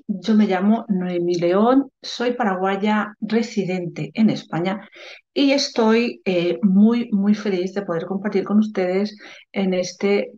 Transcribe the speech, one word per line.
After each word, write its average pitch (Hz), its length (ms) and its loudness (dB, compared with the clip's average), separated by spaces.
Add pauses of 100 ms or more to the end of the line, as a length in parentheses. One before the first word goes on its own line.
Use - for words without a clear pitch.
Yo 208 280 -2
me 208 100 6
llamo 196 440 2
Noemí 180 460 -2
León, 214 540 2 (120)
soy 247 320 -4
paraguaya 202 880 0
residente 180 920 -4
en 220 160 4
España 180 600 -4 (440)
y 277 200 2
estoy, 233 720 0
eh, 175 380 0
muy, 214 500 4
muy 202 200 2
feliz 190 400 -2
de 196 100 -4
poder 170 220 -4
compartir 190 380 -4
con 208 160 2
ustedes 196 580 0 (360)
en 190 200 0
este 190 640 -2